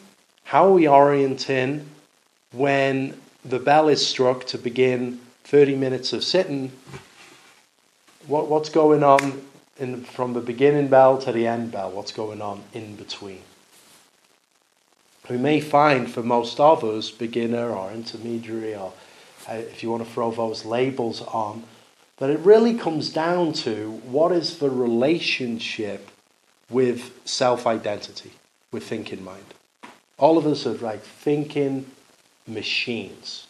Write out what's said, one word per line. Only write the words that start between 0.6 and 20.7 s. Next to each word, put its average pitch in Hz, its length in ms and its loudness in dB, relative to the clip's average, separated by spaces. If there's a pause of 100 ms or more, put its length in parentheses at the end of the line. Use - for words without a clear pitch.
are 196 40 8
we 170 140 6
orienting 139 1000 2 (640)
when 135 640 0 (300)
the 127 140 -4
bell 151 300 4
is 151 140 4
struck 127 420 0
to - 120 -8
begin 123 600 -2 (240)
thirty 143 320 4
minutes 131 380 -4
of 113 100 -4
sitting? 139 480 -2 (1600)
What, 147 200 -2
what's 151 220 0
going 151 340 6
on 139 420 4 (320)
in, 123 280 -8
from 123 260 -6
the 123 80 -4
beginning 139 480 2
bell 131 300 8
to 131 160 -4
the 117 120 0
end 117 280 -4
bell? 95 180 -6
What's 101 220 -10
going 107 280 -8
on 101 300 -10
in 107 240 -14
between? 95 460 -16 (1900)
We 123 60 -4
may 143 240 0
find 143 500 2
for 120 140 -8
most 117 380 -2
of 151 240 6
us, 110 260 -4
beginner 117 600 -4
or 95 200 -8
intermediary, 113 800 -10
or, 95 200 -12 (560)
uh, 117 60 -10
if 113 280 -12
you 113 80 -4
want 117 140 -4
to 117 40 -14
throw 117 220 -2
those 113 320 -6
labels 120 580 -2